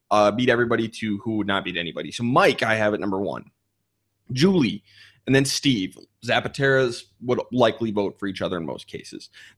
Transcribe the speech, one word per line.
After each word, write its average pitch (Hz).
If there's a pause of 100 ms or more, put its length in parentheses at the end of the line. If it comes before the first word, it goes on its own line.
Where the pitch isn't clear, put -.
(120)
uh, 104
beat 123
everybody 117
to 107
who 110
would 101
not 98
beat 87
anybody. 80
So -
Mike, 135
I 113
have 107
at -
number 98
one. 71 (840)
Julie, 135 (440)
and 131
then 135
Steve. 123 (280)
Zapateras 123 (180)
would 120 (100)
likely 117
vote 101
for 101
each 95
other 90
in 82
most 67
cases. - (300)